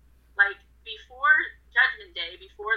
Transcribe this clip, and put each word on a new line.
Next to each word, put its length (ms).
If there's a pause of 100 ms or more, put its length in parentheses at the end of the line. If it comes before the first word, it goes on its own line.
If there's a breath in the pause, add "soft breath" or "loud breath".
(340)
Like, 240 (240)
before 540 (340)
Judgment 480
Day, 220
before 360